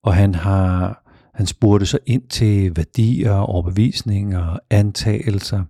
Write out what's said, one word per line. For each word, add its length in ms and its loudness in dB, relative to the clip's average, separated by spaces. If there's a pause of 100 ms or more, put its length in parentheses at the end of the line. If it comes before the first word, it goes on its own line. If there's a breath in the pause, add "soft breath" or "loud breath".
Og 100 2
han 220 2
har, 680 -2 (300 soft breath)
han 120 -2
spurgte 400 2
sig 200 -2
ind 240 0
til 480 0
værdier, 560 0
overbevisninger, 1200 -2 (120)
antagelser. 1000 0